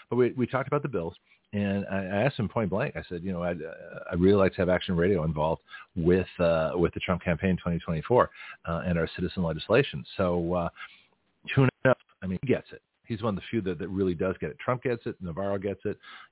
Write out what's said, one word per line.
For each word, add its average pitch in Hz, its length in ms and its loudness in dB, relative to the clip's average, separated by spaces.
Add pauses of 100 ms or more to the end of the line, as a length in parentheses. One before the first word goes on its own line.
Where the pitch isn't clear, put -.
(100)
But 120 60 -2
we, 120 160 4
we 120 160 -2
talked 131 180 -2
about 147 160 -2
the 131 60 -6
bills, 87 260 -4 (380)
and 101 360 -2
I, 98 100 -4
I 98 260 -2
asked 139 160 -2
him 98 80 -2
point 110 220 -2
blank. 117 260 -4
I 80 120 -8
said, 85 140 -10
you 95 80 -6
know, 87 140 -6
I'd, 87 180 -4
uh, - 380 -14 (100)
I'd 90 100 0
really 98 180 8
like 95 160 4
to - 80 -4
have 87 60 2
Action 90 280 0
Radio 87 260 4
involved 78 400 0 (320)
with, 87 320 4 (140)
uh, 80 340 2
with 85 200 2
the - 60 -8
Trump 87 220 -2
campaign 90 400 2
twenty 85 160 -2
twenty-four, 87 500 2 (400)
uh, 82 160 -2
and 85 140 2
our 82 160 2
citizen 90 300 -4
legislation. 80 600 0 (120)
So, 87 380 0
uh, 87 140 -2 (840)
who 131 140 6 (160)
knows? 131 100 6 (300)
I - 20 -8
mean, 92 160 -4
he 123 60 -2
gets - 240 0
it. - 100 -18 (220)
He's 107 160 -6
one 110 160 -2
of - 60 -6
the - 80 -16
few 113 120 0
that, 90 180 -4
that 90 80 -6
really 95 260 0
does 92 260 -2
get 78 100 -4
it. 69 100 -12
Trump 123 240 -2
gets 120 220 -4
it. 110 140 -6
Navarro 98 380 -4
gets 98 260 -6
it. 104 140 -4 (340)